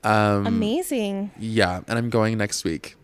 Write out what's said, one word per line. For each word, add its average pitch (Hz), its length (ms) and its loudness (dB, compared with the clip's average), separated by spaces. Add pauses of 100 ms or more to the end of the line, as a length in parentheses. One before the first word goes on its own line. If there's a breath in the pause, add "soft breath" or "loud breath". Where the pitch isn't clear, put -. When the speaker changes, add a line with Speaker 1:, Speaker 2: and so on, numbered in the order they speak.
Speaker 1:
Um, 104 440 4
Speaker 2:
Amazing. 214 920 -2
Speaker 1:
Yeah, 90 480 0
and 117 120 -2
I'm 117 100 -2
going 113 300 2
next 104 260 -4
week 82 400 -4